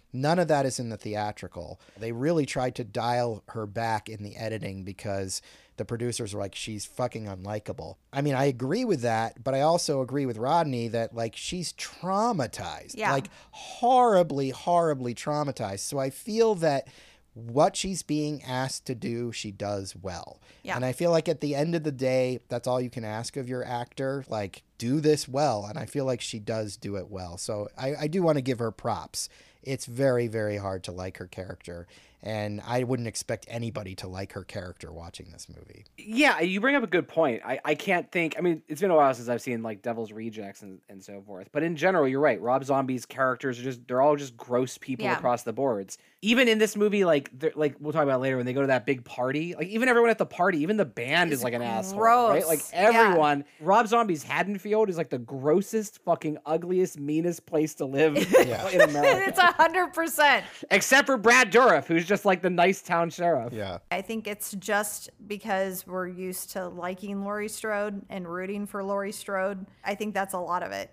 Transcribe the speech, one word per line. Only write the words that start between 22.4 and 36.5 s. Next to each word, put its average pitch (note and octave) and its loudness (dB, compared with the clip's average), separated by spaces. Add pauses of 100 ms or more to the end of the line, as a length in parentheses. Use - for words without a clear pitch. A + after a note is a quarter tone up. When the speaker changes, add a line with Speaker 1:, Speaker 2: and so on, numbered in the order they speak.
Speaker 1:
that's A#2+ -6
all B2+ 0
you B2+ -4
can A#2 -10
ask A2 -8
of B2+ -8
your B2+ -6
actor. C3 -6
Like, G#2 -6 (160)
"Do B2+ 0
this D3+ 4
well." B2 0
And G#2+ -10
I A2 -6
feel C3+ -4
like B2+ -2
she - -8
does A2 -6
do G2+ -8
it F2+ -8
well. F2+ -10
So G#2 -6 (100)
I, C3+ -4
I D3 -4
do F3 0
wanna D3+ 4
give B2+ -2
her A2+ -2
props. - -8 (320)
It's C3 -8
very, B2 2
very G#2+ -2
hard F#2+ -6
to - -10
like F#2 -10
her F2+ -12
character. F2+ -12 (360)
And G#2 -6
I B2 0
wouldn't A#2+ -2
expect - -8
anybody A2+ -8
to G2 -12
like F#2 -10
her G2 -10
character F2+ -14
watching E2 -16
this - -20
movie. - -20 (140)
Speaker 3:
Yeah, A3 2
you F#3 0